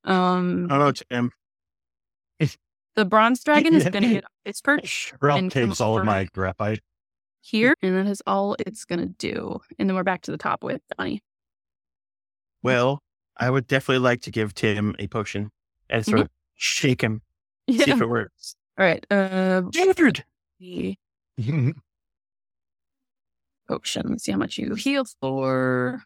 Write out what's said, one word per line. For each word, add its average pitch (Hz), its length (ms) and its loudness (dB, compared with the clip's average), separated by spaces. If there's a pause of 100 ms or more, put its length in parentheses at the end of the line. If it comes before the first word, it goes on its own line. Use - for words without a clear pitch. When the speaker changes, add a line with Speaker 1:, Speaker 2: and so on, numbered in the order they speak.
Speaker 1:
Um, 180 640 0
Speaker 2:
I 139 60 2
don't - 20 4
know, 143 120 6 (1500)
Tim. - 180 -2 (380)
Speaker 1:
the 214 100 2
bronze 220 380 4
dragon 302 300 4
is 311 100 6
Speaker 3:
<laughs> - 20 0
Yeah. 180 40 2
Speaker 1:
gonna 202 240 2
get - 100 0 (220)
its 202 160 -10
perch - 600 -2
Speaker 3:
Ralph 143 180 2
Speaker 1:
and 185 120 -2
come 123 180 2
Speaker 3:
takes 98 120 -4
all 110 140 2
of - 20 2
Speaker 1:
over 101 80 0
Speaker 3:
my 98 180 2 (100)
graphite. 104 460 -2 (640)
Speaker 1:
here, 233 400 2
and 185 160 0
that 190 100 0
is 202 180 -4
all 196 300 -2 (100)
it's - 200 -12
gonna 175 220 -4
do. - 520 -8 (180)
And 196 120 0
then 185 80 -2
we're 185 60 -2
back 185 200 -2
to - 80 -10
the 165 60 -8
top - 260 -6
with - 180 -8 (160)
Donnie. - 240 -8 (1400)
Speaker 2:
Well, 127 380 2 (340)
I 123 140 0
would 131 180 0
definitely 131 360 2
like 123 180 2
to - 100 -12
give 107 240 -2
Tim 104 440 0
a 104 80 -8
potion 104 440 -6 (380)
and 113 160 -2
sort 113 140 0
Speaker 1:
Mm-hmm. 143 60 2
Speaker 2:
of - 40 -16 (260)
shake - 460 0
him, 110 200 -2 (460)
Speaker 1:
Yeah. 262 180 4
Speaker 2:
see 277 60 4
if 254 100 4
it - 80 2
works. - 460 -6 (220)
Speaker 1:
All 190 80 4
right. 170 260 2
Uh, 190 500 2 (100)
Speaker 2:
David! 349 520 2 (360)
Speaker 1:
the 180 380 -8 (400)
Speaker 3:
<laughs> 123 380 -2 (1900)
Speaker 1:
potion. - 420 -6
Let's - 140 -6
see - 80 -4
how 196 60 -2
much 190 200 -6
you 214 180 -6
heal 269 300 -2 (160)
for. 131 840 -2